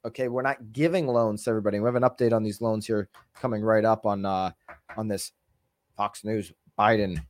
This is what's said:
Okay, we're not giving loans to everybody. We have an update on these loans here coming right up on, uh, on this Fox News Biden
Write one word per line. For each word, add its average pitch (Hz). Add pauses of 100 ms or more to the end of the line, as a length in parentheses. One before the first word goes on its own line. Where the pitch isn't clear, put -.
Okay, 123
we're 123
not 127
giving 165
loans 117
to 123
everybody. 104
We 110
have 123
an 120
update 123
on 113
these 107
loans 110
here 104 (260)
coming 110
right 110
up 110
on, 101
uh, 95 (440)
on 110
this 101 (640)
Fox -
News 104 (280)
Biden 104